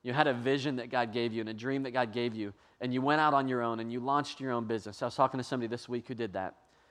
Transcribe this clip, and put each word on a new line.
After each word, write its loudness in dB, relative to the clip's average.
You -2
had 4
a 2
vision 0
that -6
God 0
gave 0
you -2
and -4
a -6
dream -2
that -4
God 2
gave 0
you, -6
and -2
you 2
went 4
out 6
on 4
your 0
own 0
and -6
you -4
launched 0
your -2
own 0
business. -4
I 0
was -4
talking 4
to -2
somebody -2
this -6
week -6
who -6
did -4
that. -4